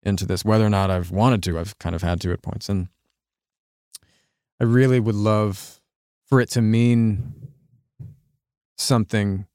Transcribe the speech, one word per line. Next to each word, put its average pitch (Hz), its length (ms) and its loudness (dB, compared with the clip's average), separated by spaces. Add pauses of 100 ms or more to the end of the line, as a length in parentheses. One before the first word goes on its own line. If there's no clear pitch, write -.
into 98 240 -2
this, 92 180 -4
whether 110 220 4
or 104 40 2
not 98 200 2
I've 87 220 -2
wanted 107 320 2
to, 82 140 -4
I've 87 200 -10
kind 87 160 -6
of 85 80 -6
had 87 200 -2
to 90 100 -4
at 90 100 -6
points. - 260 -12
And 95 200 -4 (1700)
I 123 40 0
really 127 360 4
would 110 140 0
love 104 680 -2 (460)
for 131 140 4
it 120 100 0
to 120 120 0
mean 113 720 2 (1400)
something 101 800 -2